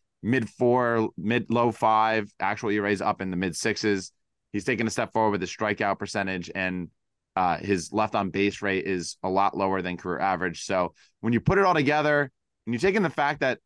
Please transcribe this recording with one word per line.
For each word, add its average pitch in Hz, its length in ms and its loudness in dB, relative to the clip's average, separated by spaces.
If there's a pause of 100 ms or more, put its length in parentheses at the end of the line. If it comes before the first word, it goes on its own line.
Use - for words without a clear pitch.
(220)
mid 117 260 0
four, 120 720 2
mid 110 320 -2
low 120 200 4
five, 110 720 2
actual 104 300 -2
E 104 80 2
R 101 80 0
As 101 160 2
up 104 180 0
in 95 100 -4
the 87 60 -2
mid 90 180 -2
sixes. 104 580 -2 (380)
He's 101 140 -6
taken 117 220 -2
a 110 40 -2
step - 220 -4
forward 110 200 2
with 98 100 -2
his 90 120 -8
strikeout 104 440 -2
percentage, 95 560 -4
and, 92 340 -4 (480)
uh, 90 220 2
his 95 340 -2
left - 220 0
on 101 160 0
base 98 320 0
rate 95 240 -2
is 90 360 -4
a 95 60 -4
lot 95 260 2
lower 95 280 0
than 90 160 -6
career 87 220 -6
average. 92 440 -2
So 92 300 -2 (260)
when 117 140 0
you 113 60 2
put 190 180 2
it 196 60 4
all 180 100 4
together, 147 580 2 (340)
and 117 80 -2
you 120 40 -2
take 190 160 2
in 208 80 2
the 165 80 0
fact 143 300 -2
that 127 260 0